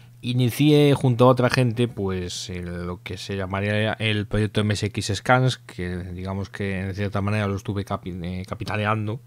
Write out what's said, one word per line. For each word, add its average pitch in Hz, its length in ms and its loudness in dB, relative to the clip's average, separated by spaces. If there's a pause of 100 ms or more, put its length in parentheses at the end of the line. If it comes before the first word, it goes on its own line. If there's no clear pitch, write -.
(200)
inicié 139 720 4
junto 127 300 4
a 127 40 10
otra 123 220 4
gente, 120 360 2
pues, 95 640 -4
el, 87 360 -8
lo 90 160 -8
que 92 140 -10
se 98 200 -8
llamaría 101 580 0
el 107 320 -2
proyecto 107 340 0
M 104 140 4
S 104 120 -2
X 101 280 -4
Scans, 127 440 4
que 90 400 -8
digamos 92 520 -6
que 98 300 -4
en 95 140 -4
cierta 101 260 -4
manera 104 260 0
lo 98 100 -2
estuve 98 280 -4
capi-, 92 380 -6
eh, 92 240 -6
capitaneando, 107 800 -4